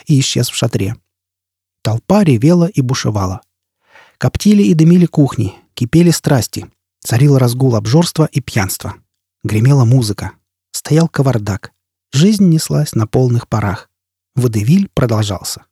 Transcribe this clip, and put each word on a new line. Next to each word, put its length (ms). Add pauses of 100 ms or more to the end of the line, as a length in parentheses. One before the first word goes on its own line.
и 140
исчез 300
в 40
шатре. 420 (880)
Толпа 420
ревела 420
и 160
бушевала. 580 (800)
Коптили 440
и 120
дымили 320
кухни, 480 (200)
кипели 360
страсти. 560 (340)
Царил 380
разгул 360
обжорства 560
и 100
пьянства. 560 (460)
Гремела 420
музыка. 480 (380)
Стоял 380
кавардак. 640 (400)
Жизнь 360
неслась 460
на 120
полных 420
парах. 420 (460)
Водевиль 580
продолжался. 760